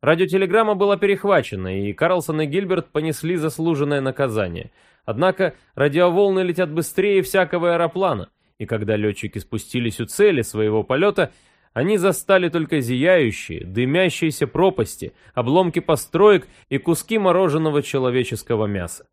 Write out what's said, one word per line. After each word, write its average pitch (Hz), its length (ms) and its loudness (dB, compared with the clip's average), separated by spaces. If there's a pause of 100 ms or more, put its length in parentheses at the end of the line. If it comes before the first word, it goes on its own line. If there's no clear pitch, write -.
Радиотелеграмма 190 720 2
была 202 220 0
перехвачена, 107 880 -2
и 104 60 -6
Карлсон 160 480 0
и 156 40 0
Гильберт 175 460 -4
понесли 160 460 -2
заслуженное 147 640 -2
наказание. 110 680 -4 (340)
Однако 170 520 0 (180)
радиоволны 175 680 2
летят 175 300 -2
быстрее 190 520 0
всякого 180 500 0
аэроплана, 165 560 -2 (300)
и 107 60 -8
когда 110 300 -2
лётчики 104 440 -4
спустились 117 600 -6
у 113 60 -4
цели 196 380 2
своего 107 400 0
полёта, 175 480 0 (420)
они 185 240 0
застали 185 500 2
только 160 320 0
зияющие, 127 880 0
дымящиеся 143 800 0
пропасти, - 640 -2 (220)
обломки 156 460 0
построек 170 680 2 (220)
и 135 80 -2
куски 165 400 -2
мороженого 160 680 2
человеческого 120 840 -2
мяса. 95 480 -6